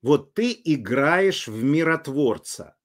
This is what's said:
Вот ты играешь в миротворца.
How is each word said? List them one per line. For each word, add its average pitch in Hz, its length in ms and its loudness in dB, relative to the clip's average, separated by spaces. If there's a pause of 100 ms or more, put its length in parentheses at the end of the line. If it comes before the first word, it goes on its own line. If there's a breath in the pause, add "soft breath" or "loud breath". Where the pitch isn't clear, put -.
Вот 143 320 2
ты 240 200 0 (100)
играешь 151 840 0
в 113 160 -6
миротворца. 147 1080 -2 (100)